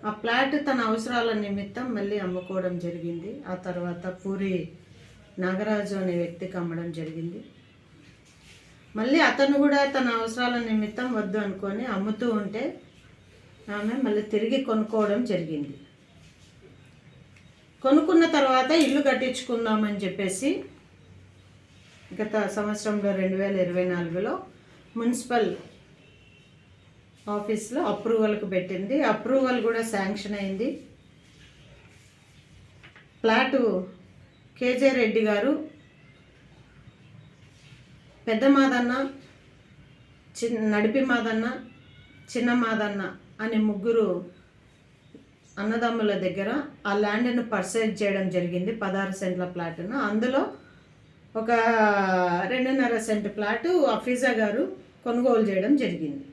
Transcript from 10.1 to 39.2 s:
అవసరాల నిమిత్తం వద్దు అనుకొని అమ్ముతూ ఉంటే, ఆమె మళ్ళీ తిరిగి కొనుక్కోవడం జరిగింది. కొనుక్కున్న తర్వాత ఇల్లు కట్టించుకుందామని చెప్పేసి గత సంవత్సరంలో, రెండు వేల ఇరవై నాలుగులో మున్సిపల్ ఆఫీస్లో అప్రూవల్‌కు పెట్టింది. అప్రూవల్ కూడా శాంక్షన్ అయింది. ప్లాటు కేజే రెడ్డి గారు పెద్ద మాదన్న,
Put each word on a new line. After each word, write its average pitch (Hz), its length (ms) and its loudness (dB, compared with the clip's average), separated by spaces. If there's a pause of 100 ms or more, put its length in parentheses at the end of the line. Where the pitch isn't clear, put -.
అవసరాల 240 380 -2 (120)
నిమిత్తం 214 380 -2 (100)
వద్దు 196 280 -2
అనుకొని 196 400 -6 (100)
అమ్ముతూ 214 320 -2 (120)
ఉంటే, 202 240 -6 (1120)
ఆమె 214 180 -2 (100)
మళ్ళీ 208 180 0 (100)
తిరిగి 226 260 2 (100)
కొనుక్కోవడం 214 520 2 (100)
జరిగింది. 156 440 -4 (2000)
కొనుక్కున్న 320 440 6 (100)
తర్వాత 262 340 4 (140)
ఇల్లు 277 240 2
కట్టించుకుందామని 226 960 0
చెప్పేసి 196 460 -2 (1700)
గత 214 160 -2 (200)
సంవత్సరంలో, 208 540 -2 (140)
రెండు 190 180 0
వేల 196 240 0
ఇరవై 180 180 0 (120)
నాలుగులో 175 360 -2 (680)
మున్సిపల్ 233 500 0 (1900)
ఆఫీస్లో 214 440 -4 (100)
అప్రూవల్‌కు 214 640 0
పెట్టింది. 190 420 -2 (140)
అప్రూవల్ 254 560 2
కూడా 233 160 0 (100)
శాంక్షన్ 202 480 -4
అయింది. 196 280 -4 (2500)
ప్లాటు 254 360 4 (1000)
కేజే 254 300 4 (100)
రెడ్డి 220 280 2
గారు 208 240 2 (2750)
పెద్ద 220 160 0 (120)
మాదన్న, 247 380 4 (1400)